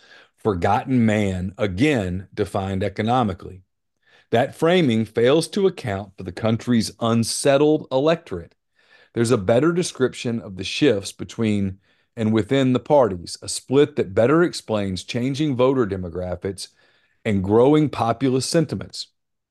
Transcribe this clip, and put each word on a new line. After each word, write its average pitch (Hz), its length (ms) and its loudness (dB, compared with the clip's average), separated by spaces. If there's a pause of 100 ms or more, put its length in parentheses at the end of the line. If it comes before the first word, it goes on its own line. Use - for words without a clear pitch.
(360)
forgotten 113 720 0
man, 98 520 0
again 98 760 -2
defined 98 500 -4
economically. 101 800 -2 (720)
That 117 240 0
framing 156 500 2
fails 135 440 2
to 196 180 0
account 107 500 -6
for 95 60 -14
the 92 80 -10
country's 113 680 0
unsettled 139 920 2
electorate. 135 640 -2 (580)
There's 117 160 0
a 123 80 4
better 117 340 2
description 127 680 -4
of 92 160 -14
the 98 60 -10
shifts 107 480 0
between 101 680 -4 (360)
and 110 180 0
within 127 400 2
the 123 60 0
parties, 101 600 0
a 104 80 -14
split 143 480 0
that 95 180 -4
better 135 260 4
explains 101 640 -4
changing 131 520 -4
voter 127 300 2
demographics 90 840 -8 (540)
and 98 200 0
growing 131 440 4
populist 127 600 -2
sentiments. 143 580 -4 (440)